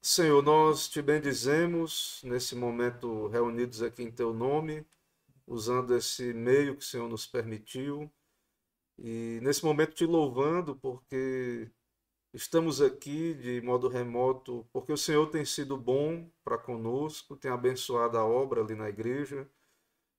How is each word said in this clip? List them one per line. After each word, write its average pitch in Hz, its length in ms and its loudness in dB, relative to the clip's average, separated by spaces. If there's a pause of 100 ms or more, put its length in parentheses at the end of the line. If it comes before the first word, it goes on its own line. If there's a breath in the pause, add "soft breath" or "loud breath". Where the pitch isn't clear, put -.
Senhor, 147 420 6
nós 151 460 6
te 156 120 -6
bendizemos 151 1200 0
nesse 123 320 -4
momento 120 720 -2
reunidos 117 540 0
aqui 117 200 -6
em 113 80 -8
teu 113 240 -2
nome, 151 500 -2 (640)
usando 123 500 0
esse 120 360 -4
meio 131 440 2
que - 60 -16
o - 40 -10
Senhor 117 220 -6
nos 113 180 -8
permitiu, 127 840 -8 (880)
e 113 440 -8
nesse 143 220 0
momento 156 300 2
te 175 120 2
louvando 151 720 2
porque 127 920 -6 (600)
estamos 160 480 0
aqui 147 540 0
de 123 260 -6
modo 123 280 2
remoto, 123 840 -2
porque 131 200 -4
o 147 40 0
Senhor 151 320 4
tem 156 160 -2
sido 139 320 -4
bom 147 540 0 (140)
pra 117 140 -2
conosco, 131 760 -6
tem 135 140 -6
abençoado 123 680 0
a 110 60 4
obra 120 380 2
ali 110 120 -2
na 107 140 -6
igreja, 131 600 -6 (720)